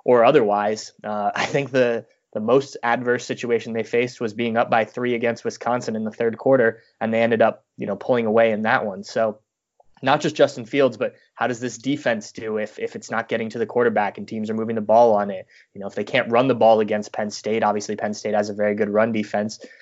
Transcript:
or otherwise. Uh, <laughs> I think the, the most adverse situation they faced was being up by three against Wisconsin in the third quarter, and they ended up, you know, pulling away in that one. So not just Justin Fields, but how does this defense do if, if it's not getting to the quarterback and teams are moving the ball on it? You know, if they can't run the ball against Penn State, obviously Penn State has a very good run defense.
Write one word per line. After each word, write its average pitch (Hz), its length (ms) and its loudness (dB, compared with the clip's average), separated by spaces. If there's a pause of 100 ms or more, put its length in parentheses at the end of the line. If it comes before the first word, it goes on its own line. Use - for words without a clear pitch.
or 123 200 6
otherwise. 107 720 2 (100)
Uh, 104 280 -4
<laughs> - 40 -4
I - 100 -2
think 139 260 -2
the, 120 340 2 (280)
the 110 60 -6
most 123 440 0
adverse 120 420 0
situation 117 480 -4
they 113 100 -2
faced 123 380 -2
was 110 120 -4
being 113 240 -4
up 120 120 2
by 113 160 2
three 123 300 -4
against 117 280 -2
Wisconsin 120 520 -4
in 110 80 -4
the 110 80 -6
third 113 260 -2
quarter, 123 440 2 (200)
and 113 120 -2
they 113 80 2
ended 117 200 2
up, 110 240 2 (120)
you 107 100 -8
know, 101 80 -4
pulling 120 300 0
away 113 260 4
in 107 120 -2
that 113 220 0
one. 101 180 -8
So 113 360 -2 (640)
not 139 200 2
just 156 140 -2
Justin 139 300 2
Fields, 127 320 0
but 110 180 -6 (180)
how 117 140 -2
does 123 120 -4
this 120 180 -8
defense 123 540 -4
do 110 260 -6
if, 107 200 -8
if 113 180 -8
it's 110 140 -16
not 113 180 -6
getting 113 220 -4
to 117 100 -8
the 113 60 -2
quarterback 107 520 0
and 101 100 -12
teams 110 220 -6
are 110 40 -4
moving 110 220 -4
the 110 60 -4
ball 110 340 6
on 101 160 0
it? 95 160 -12 (260)
You 101 80 -14
know, 98 60 -8
if - 80 -14
they 104 80 -4
can't 117 280 -2
run 120 160 4
the 123 80 2
ball 110 260 6
against 107 320 -2
Penn 107 180 -4
State, 107 320 -4
obviously 104 320 -2
Penn 107 180 -4
State 104 220 -4
has 104 140 0
a 104 40 -8
very 104 220 0
good 107 140 -2
run 107 220 2
defense. 107 480 -4 (220)